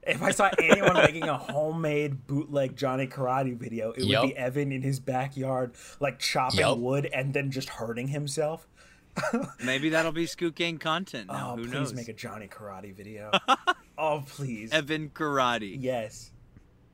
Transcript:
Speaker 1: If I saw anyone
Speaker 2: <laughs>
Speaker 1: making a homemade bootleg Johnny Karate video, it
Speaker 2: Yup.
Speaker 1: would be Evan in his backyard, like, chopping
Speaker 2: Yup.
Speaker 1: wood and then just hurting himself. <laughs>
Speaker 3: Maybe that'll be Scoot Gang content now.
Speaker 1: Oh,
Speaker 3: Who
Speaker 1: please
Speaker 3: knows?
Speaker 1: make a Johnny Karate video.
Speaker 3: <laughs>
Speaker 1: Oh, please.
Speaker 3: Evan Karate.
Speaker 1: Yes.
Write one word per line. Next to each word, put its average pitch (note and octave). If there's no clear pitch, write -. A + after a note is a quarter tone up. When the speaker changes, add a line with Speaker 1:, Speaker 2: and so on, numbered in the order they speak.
Speaker 1:
If D#3
I F#3+
saw G3
anyone G3
Speaker 2:
<laughs> E3+
Speaker 1:
making D#3+
a D3
homemade D3
bootleg C#3
Johnny C3
Karate B2+
video, A2+
it B2+
Speaker 2:
Yup. G#2+
Speaker 1:
would C3+
be C3
Evan C3+
in C3
his C3+
backyard, C3
like, C#3
chopping B2+
Speaker 2:
Yup. A#2
Speaker 1:
wood C3
and C3+
then C#3
just C3
hurting A#2
himself. D3
<laughs> -
Speaker 3:
Maybe C3+
that'll D#3+
be E3
Scoot E3
Gang E3+
content D#3
now. C3
Speaker 1:
Oh, A#2+
Speaker 3:
Who A#2
Speaker 1:
please A#2+
Speaker 3:
knows? C3+
Speaker 1:
make A#2+
a A2+
Johnny G#2+
Karate G2
video. G#2
Speaker 3:
<laughs> -
Speaker 1:
Oh, D3+
please. A#2
Speaker 3:
Evan D#3
Karate. B2
Speaker 1:
Yes. B2